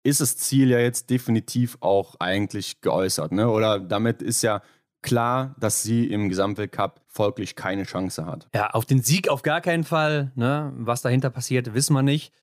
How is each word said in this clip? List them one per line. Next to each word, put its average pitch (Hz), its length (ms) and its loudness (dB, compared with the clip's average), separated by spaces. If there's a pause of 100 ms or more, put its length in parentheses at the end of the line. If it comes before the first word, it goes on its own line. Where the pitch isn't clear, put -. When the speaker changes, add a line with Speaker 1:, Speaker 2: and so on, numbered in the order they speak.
Speaker 1:
ist 143 160 2
das 131 180 0
Ziel 135 320 4
ja 120 100 6
jetzt 120 300 0
definitiv 120 680 0
auch 98 400 0
eigentlich 98 640 -4
geäußert, 80 500 0
ne, 107 180 2
oder 107 300 2
damit 104 420 -2
ist 113 200 -2
ja 104 200 0 (420)
klar, 123 560 0
dass - 240 -2
sie 117 240 2
im 104 200 -2
Gesamtweltcup 98 800 -2
folglich 104 480 -2
keine 98 280 -4
Chance 92 420 -6
hat. - 280 -12
Speaker 2:
Ja, 104 180 -2
auf 117 140 0
den 131 160 2
Sieg 175 280 0
auf 139 120 0
gar 156 200 0
keinen 165 220 0
Fall, 151 520 0
ne? 135 400 0
Was 120 260 -2
dahinter 131 280 2
passiert, 123 440 -2
wissen 139 200 2
wir 135 80 4
nicht. 143 420 0